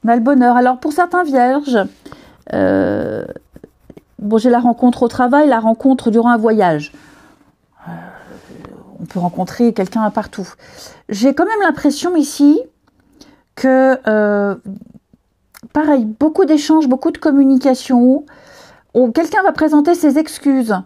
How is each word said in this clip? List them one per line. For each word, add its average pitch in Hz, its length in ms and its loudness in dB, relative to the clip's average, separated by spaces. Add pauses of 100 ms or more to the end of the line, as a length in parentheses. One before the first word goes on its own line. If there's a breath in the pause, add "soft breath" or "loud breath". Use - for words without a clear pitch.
On - 20 0
a 233 80 4
le 240 60 0
bonheur. 247 340 2
Alors, 247 240 2
pour 302 140 -6
certains 349 300 0
vierges, 262 540 0 (760 loud breath)
euh, 95 720 -2 (920)
bon, 208 200 -2
j'ai 233 120 2
la 240 100 2
rencontre 240 440 0
au 233 60 0
travail, 277 400 2
la 233 100 2
rencontre 233 500 0
durant 233 200 2
un 240 80 2
voyage. 202 560 0 (920 loud breath)
Euh, 170 60 -16 (1080 loud breath)
on 170 40 -12
peut - 140 -8
rencontrer 185 540 -2
quelqu'un 214 360 -2
partout. 208 380 -8 (600 loud breath)
J'ai 233 260 0
quand 339 100 0
même 427 160 -2
l'impression 330 540 -2
ici 294 460 2 (960 soft breath)
que, 262 520 2
euh, 208 480 -2 (1160)
pareil, 294 320 0
beaucoup 302 400 0
d'échanges, 302 420 2
beaucoup 262 240 0
de 349 60 -10
communication. 269 1080 2 (680 soft breath)
On, 233 180 2
quelqu'un 339 320 -2
va 349 80 2
présenter 311 440 2
ses 302 220 0
excuses 262 680 -2